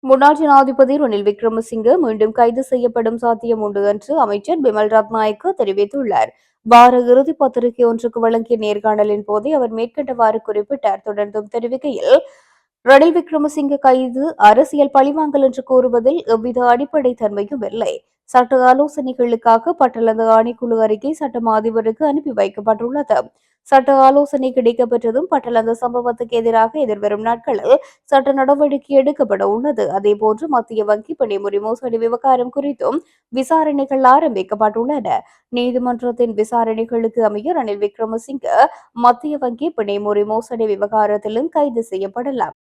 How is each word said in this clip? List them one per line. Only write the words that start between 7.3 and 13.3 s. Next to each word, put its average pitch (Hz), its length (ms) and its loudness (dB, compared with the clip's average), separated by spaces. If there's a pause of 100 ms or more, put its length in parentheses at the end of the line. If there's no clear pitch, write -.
பத்திரிகை 247 480 0
ஒன்றுக்கு 233 320 -4
வழங்கிய 226 380 0
நேர்காணலின் 208 680 -2
போதே 208 320 -2
அவர் 233 180 -2
மேற்கண்டவாறு 233 640 -2
குறிப்பிட்டார். 208 680 -6
தொடர்ந்தும் 208 460 -6
தெரிவிக்கையில், 233 640 -2 (720)
ரணில் 277 320 6
விக்ரமசிங்க 294 600 -2